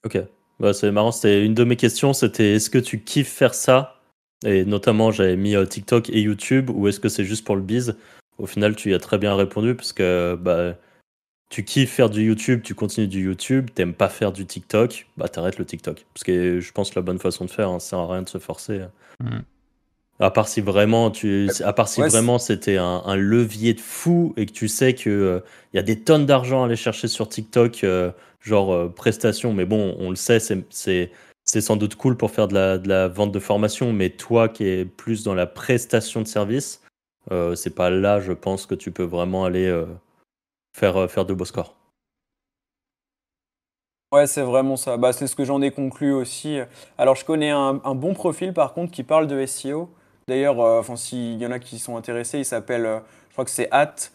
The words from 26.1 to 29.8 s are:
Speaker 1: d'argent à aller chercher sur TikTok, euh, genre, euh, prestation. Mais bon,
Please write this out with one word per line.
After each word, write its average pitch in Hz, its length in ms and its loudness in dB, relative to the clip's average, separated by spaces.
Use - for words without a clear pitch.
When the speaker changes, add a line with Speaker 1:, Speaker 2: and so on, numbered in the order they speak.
Speaker 1:
d'argent 131 380 2
à 123 40 2
aller 117 100 0
chercher - 300 -4
sur 110 220 -4
TikTok, 113 560 0
euh, 92 260 0
genre, 98 320 2
euh, 87 160 0
prestation. 110 640 -2
Mais 92 140 0
bon, 101 320 0